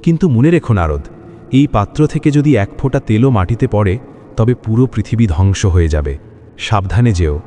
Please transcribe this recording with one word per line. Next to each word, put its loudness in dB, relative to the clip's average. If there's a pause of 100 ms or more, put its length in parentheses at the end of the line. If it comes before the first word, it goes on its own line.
কিন্তু 0
মনে 4
রেখো 0
নারদ, 0 (520)
এই 4
পাত্র 0
থেকে -2
যদি 2
এক 0 (100)
ফোঁটা -2
তেলও 2
মাটিতে 0
পড়ে, 0 (380)
তবে 0
পুরো 0
পৃথিবী -2
ধ্বংস 0
হয়ে 2
যাবে। -4 (400)
সাবধানে 0
যেও। -2